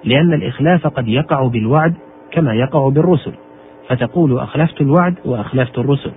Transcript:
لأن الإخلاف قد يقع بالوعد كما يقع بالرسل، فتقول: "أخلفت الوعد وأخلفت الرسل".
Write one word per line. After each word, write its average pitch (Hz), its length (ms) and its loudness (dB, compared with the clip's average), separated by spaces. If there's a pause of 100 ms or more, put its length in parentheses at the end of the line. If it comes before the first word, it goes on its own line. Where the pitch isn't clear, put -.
لأن 151 300 2
الإخلاف 156 540 0
قد 123 200 -4
يقع 135 400 0
بالوعد 131 460 2 (380)
كما 147 220 0
يقع 135 360 0
بالرسل، 151 440 0 (540)
فتقول: 127 520 0
"أخلفت 143 420 -2
الوعد 175 340 2 (100)
وأخلفت 123 520 -2
الرسل". 139 400 -2